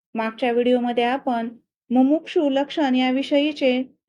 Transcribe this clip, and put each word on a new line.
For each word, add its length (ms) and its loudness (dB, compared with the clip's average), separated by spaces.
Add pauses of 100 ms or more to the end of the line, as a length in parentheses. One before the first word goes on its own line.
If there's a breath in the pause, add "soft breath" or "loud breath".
(140)
मागच्या 380 -2
व्हिडिओमध्ये 520 0
आपण 460 -2 (400)
मुमुक्षू 600 2
लक्षण 460 -2
याविषयीचे 880 0 (260)